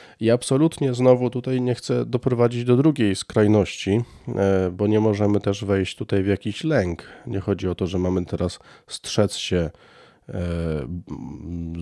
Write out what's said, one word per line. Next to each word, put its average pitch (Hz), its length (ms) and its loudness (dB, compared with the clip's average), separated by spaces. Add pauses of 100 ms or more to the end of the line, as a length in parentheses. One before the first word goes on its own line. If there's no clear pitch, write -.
(200)
I 110 100 2
absolutnie 135 640 2
znowu 123 360 6
tutaj 127 300 -4
nie 123 140 0
chcę 123 320 -2
doprowadzić 120 580 0
do 123 120 4
drugiej 127 400 2
skrajności, 104 840 2 (280)
e, 98 420 0
bo 95 160 -2
nie 107 140 4
możemy 104 400 2
też 101 240 -2
wejść 98 320 0
tutaj 101 260 -2
w 95 40 -2
jakiś 101 380 -2
lęk. 98 420 -2 (200)
Nie 98 140 -4
chodzi 92 280 -2
o 87 60 -2
to, 92 120 -2
że 90 120 -4
mamy 90 260 0
teraz 87 340 -4 (280)
strzec - 480 -2
się 87 360 -2 (580)
e, - 40 -14 (500)
m, 82 1000 -10